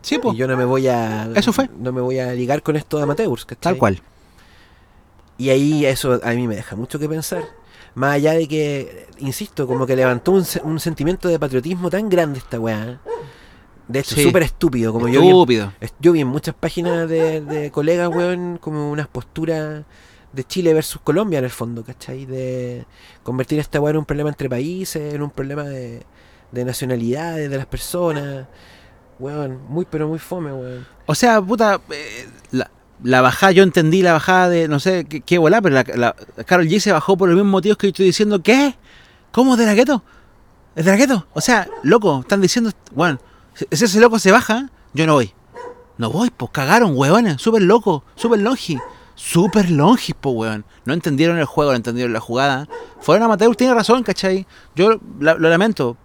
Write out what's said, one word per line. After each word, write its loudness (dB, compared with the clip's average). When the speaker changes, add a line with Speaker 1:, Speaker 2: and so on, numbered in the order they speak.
Speaker 1:
Sí, -4
po. -2
Speaker 2:
Y -6
yo -2
no -2
me 0
voy 0
a, -2
Speaker 1:
Eso 0
fue. -2
Speaker 2:
no -6
me -6
voy -2
a -6
ligar -2
con -2
estos -4
amateurs, -4
¿cachai? -18
Speaker 1:
Tal -4
cual. 0
Speaker 2:
Y -4
ahí 2
eso 0
a -2
mí -2
me -4
deja -12
mucho -8
que -6
pensar. -6
Más 0
allá 2
de 0
que, -6
insisto, -6
como -2
que 0
levantó 2
un 4
se-, -6
un -4
sentimiento -4
de 2
patriotismo -4
tan -2
grande 0
esta -10
weá. -6
De -4
hecho, -6
Speaker 1:
Sí. 2
Speaker 2:
súper 4
estúpido. -2
Como -2
yo 4
vi 8
en 10
Speaker 1:
Estúpido. 4
Speaker 2:
es-, -12
yo 6
vi 2
en 0
muchas -6
páginas -4
de, -2
de -6
colegas, 0
weón, -4
como -6
unas -6
posturas -8
de -10
Chile 0
versus -2
Colombia, -2
en -2
el -6
fondo, -10
¿cachai? -16
De -10
convertir -4
esta -4
weá 0
en 0
un -2
problema -4
entre -6
países, -6
en -6
un -6
problema -8
de, -12
de -6
nacionalidades, -4
de -6
las -8
personas. -6
Weón, -8
muy, -6
pero -4
muy -6
fome, -10
weón. -12
Speaker 1:
O 0
sea, 2
puta, 0
eh, -12
la, -4
la 2
bajada, 4
yo 8
entendí 4
la 6
bajada 2
de, 0
no 0
sé, -2
qué, -10
qué 0
volá, 6
pero 0
la, 4
la -4
Karol 4
G 2
se 0
bajó 2
por 2
los 4
mismos 4
motivos 2
que 0
yo 4
estoy 0
diciendo. 2
¿Qué? 4
¿Cómo 4
es 2
de 4
la 4
gueto? 4
¿Es -2
de 6
la 4
gueto? 2
O -6
sea, 2
loco, 4
están 0
diciendo, 0
weón, 0
si, -8
si 2
ese 2
loco 6
se 4
baja, 2
yo 0
no 4
voy. 0
No -4
voy, 0
pues, -8
cagaron, 2
weones, 2
súper 2
loco, 2
súper 0
longi. -2
Súper 0
longis, 2
po, -6
weón. -4
No -2
entendieron 0
el 0
juego, 0
no 2
entendieron -4
la -2
jugada. -2
Fueron 2
amateurs, 2
tiene 2
razón, 2
¿cachai? -2
Yo 2
la, 2
lo 2
lamento. 0